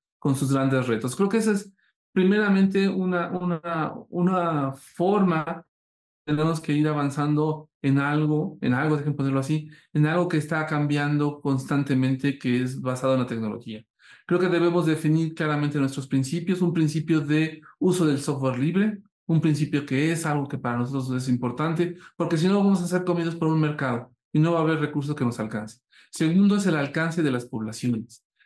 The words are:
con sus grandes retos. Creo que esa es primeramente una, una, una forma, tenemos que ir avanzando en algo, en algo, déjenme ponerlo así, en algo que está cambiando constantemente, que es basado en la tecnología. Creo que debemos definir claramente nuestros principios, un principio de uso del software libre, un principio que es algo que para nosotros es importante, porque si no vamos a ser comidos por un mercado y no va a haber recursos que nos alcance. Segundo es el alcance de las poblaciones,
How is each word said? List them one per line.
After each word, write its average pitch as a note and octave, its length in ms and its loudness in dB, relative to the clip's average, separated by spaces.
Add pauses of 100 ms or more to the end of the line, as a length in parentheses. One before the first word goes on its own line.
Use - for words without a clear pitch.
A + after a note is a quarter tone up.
(200)
con C#3 160 0
sus C3 180 0
grandes C3+ 340 2
retos. A#2+ 280 -2
Creo G3 140 2
que A3+ 80 0
esa G#3+ 160 2
es G3 200 -4 (400)
primeramente G3 760 4
una, F3+ 420 -2
una, E3+ 600 -4 (160)
una E3+ 640 0
forma, F3 920 0 (580)
tenemos D#3 380 0
que D3 120 -2
ir D3+ 140 2
avanzando D3 840 0 (140)
en C#3 140 4
algo, D3+ 640 0
en B2 140 0
algo, D3+ 200 0
déjenme C#3+ 200 -2
ponerlo C3+ 240 0
así, D3+ 280 -4 (260)
en D3+ 120 4
algo F3 220 2
que F3 100 0
está D#3 300 -2
cambiando D3 720 0
constantemente, C3+ 960 0
que B2 240 0
es B2+ 180 -6
basado B2+ 360 0
en B2+ 60 2
la A#2+ 40 0
tecnología. A2 580 -8 (440)
Creo F3 120 2
que F#3 100 2
debemos E3+ 360 2
definir D#3 480 0
claramente D3 460 -2
nuestros C3+ 280 -2
principios, E3 540 -2
un F3 120 2
principio D#3 480 0
de D#3 400 -2 (180)
uso F3+ 260 2
del C#3+ 140 2
software C3 400 -2
libre, F#3+ 400 0 (260)
un E3 160 2
principio D3 420 0
que D3 280 0
es E3 160 -4
algo D3 200 -2
que - 120 -8
para A#2+ 180 -4
nosotros B2+ 460 -4
es B2+ 40 -6
importante, D#3 680 -2 (200)
porque E3+ 220 -2
si D#3+ 100 2
no G3 120 2
vamos G3 240 4
a F3 40 -4
ser F3 160 -2
comidos E3+ 320 -2
por D#3+ 120 -2
un D#3+ 120 2
mercado C#3+ 520 -2 (200)
y D3 80 2
no E3 140 4
va E3 60 2
a - 20 2
haber D#3 180 2
recursos D3 360 -4
que C3+ 100 -2
nos A#2 140 -2
alcance. G#2+ 400 -8 (320)
Segundo F#3+ 460 4
es G3 100 2
el E3+ 80 2
alcance D#3+ 480 -2
de C#3+ 80 2
las A#2+ 140 -2
poblaciones, A2 800 -6 (220)